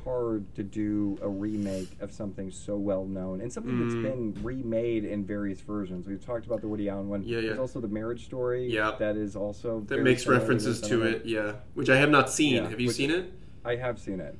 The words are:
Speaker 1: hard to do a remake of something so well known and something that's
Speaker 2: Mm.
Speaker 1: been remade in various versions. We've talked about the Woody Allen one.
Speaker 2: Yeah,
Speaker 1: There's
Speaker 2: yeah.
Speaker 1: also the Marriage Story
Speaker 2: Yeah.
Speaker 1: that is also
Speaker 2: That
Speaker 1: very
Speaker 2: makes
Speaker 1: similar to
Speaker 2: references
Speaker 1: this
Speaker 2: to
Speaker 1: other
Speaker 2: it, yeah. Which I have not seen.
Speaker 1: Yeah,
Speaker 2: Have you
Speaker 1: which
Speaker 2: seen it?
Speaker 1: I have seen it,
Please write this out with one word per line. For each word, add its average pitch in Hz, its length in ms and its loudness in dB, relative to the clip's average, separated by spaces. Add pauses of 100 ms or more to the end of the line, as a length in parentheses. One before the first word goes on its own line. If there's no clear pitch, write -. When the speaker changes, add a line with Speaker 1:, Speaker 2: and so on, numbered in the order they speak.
Speaker 1:
hard 117 500 -2
to 110 80 -4
do 104 600 0
a 104 60 -2
remake 98 600 -2 (120)
of 104 120 -8
something 95 380 -6
so 101 260 -6
well 98 280 0
known 92 360 -4
and 120 120 -6
something 120 280 -2
that's 117 140 0
Speaker 2:
Mm. 117 80 -2 (320)
Speaker 1:
been 101 100 -6
remade 117 600 0
in 101 200 -2
various 101 360 -4
versions. 92 480 -6
We've 95 160 -6
talked 117 220 -4
about 113 140 -2
the 110 80 -4
Woody 104 200 -2
Allen 98 200 -2
one. 101 140 -2
Speaker 2:
Yeah, 117 180 -2
Speaker 1:
There's 110 160 0
Speaker 2:
yeah. - 40 -2
Speaker 1:
also 127 200 -4
the 113 80 -4
Marriage 110 360 -4
Story 123 480 -2
Speaker 2:
Yeah. 107 260 2
Speaker 1:
that 104 180 2
is 104 200 -2
also 104 440 -4
Speaker 2:
That 104 80 -6
Speaker 1:
very 135 140 2
Speaker 2:
makes 127 220 6
Speaker 1:
similar 127 140 6
to - 40 4
Speaker 2:
references 113 380 2
Speaker 1:
this 104 100 -4
Speaker 2:
to 117 120 4
Speaker 1:
other 113 140 4
Speaker 2:
it, - 100 -8
yeah. 107 260 0 (220)
Which 131 160 0
I 131 80 10
have 147 120 8
not 135 200 8
seen. 147 260 4
Speaker 1:
Yeah, 110 120 2
Speaker 2:
Have 113 120 -4
you 123 80 2
Speaker 1:
which 117 80 0
Speaker 2:
seen 139 140 2
it? 185 220 -2 (320)
Speaker 1:
I 120 120 0
have 120 220 -4
seen 95 220 -6
it, - 200 -10